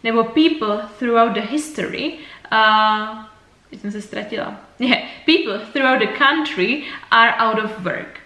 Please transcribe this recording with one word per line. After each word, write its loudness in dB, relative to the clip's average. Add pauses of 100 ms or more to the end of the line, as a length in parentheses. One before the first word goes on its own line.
Nebo 2
people 0 (100)
throughout 2
the -2
history, -6 (380)
a 2 (420)
teď -20
jsem -8
se -10
ztratila. -8 (240)
Ne, 0 (240)
people 2 (140)
throughout 2
the -2
country 0 (280)
are 6
out 0
of -8
work. -10